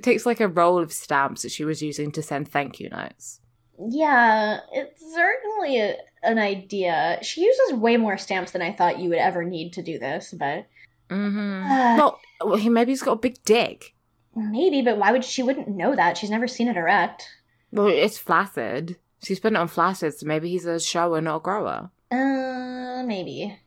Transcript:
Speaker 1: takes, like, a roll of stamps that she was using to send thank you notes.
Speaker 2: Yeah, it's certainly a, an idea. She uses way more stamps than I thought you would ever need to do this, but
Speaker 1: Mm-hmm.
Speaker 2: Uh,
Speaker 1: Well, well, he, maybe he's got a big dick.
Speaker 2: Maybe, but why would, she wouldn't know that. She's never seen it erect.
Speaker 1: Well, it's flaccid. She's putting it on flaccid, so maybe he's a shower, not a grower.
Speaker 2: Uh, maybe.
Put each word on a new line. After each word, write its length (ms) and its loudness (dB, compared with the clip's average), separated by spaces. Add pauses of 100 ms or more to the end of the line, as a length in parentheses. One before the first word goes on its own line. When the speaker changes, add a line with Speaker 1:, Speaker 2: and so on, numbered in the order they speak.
Speaker 1:
takes, 240 2
like, 140 2
a 80 4
roll 300 4
of 140 -2
stamps 500 -2
that 100 -10
she 120 -6
was 160 -4
using 320 -6
to 100 -6
send 260 -6
thank 300 -4
you 120 -14
notes. 500 -14 (480)
Speaker 2:
Yeah, 680 4 (160)
it's 260 -8 (140)
certainly 680 0
a, 160 -2 (260)
an 160 2
idea. 840 0
She 180 -8
uses 380 4
way 180 4
more 220 0
stamps 340 -4
than 80 -4
I 120 -2
thought 260 2
you 100 -4
would 100 2
ever 240 2
need 320 -8
to 80 -8
do 160 -8
this, 400 -8
but 280 -6 (420)
Speaker 1:
Mm-hmm. 560 -4
Speaker 2:
Uh, 320 4
Speaker 1:
Well, 240 4 (240)
well, 120 2
he, 120 0
maybe 240 4
he's 100 -4
got 100 0
a 40 2
big 280 -2
dick. 500 0 (420)
Speaker 2:
Maybe, 460 2
but 160 2
why 140 6
would, 120 2
she 180 -4
wouldn't 260 -2
know 280 0
that. 220 2
She's 100 -6
never 180 0
seen 220 0
it 80 -2
erect. 500 2 (460)
Speaker 1:
Well, 160 4
it's 300 2
flaccid. 800 -2 (240)
She's 180 -4
putting 160 2
it 40 4
on 80 0
flaccid, 500 0
so 80 -12
maybe 240 -2
he's 160 -4
a 120 -2
shower, 440 0
not 140 -2
a 40 -8
grower. 500 -4 (220)
Speaker 2:
Uh, 920 -4
maybe. 600 -6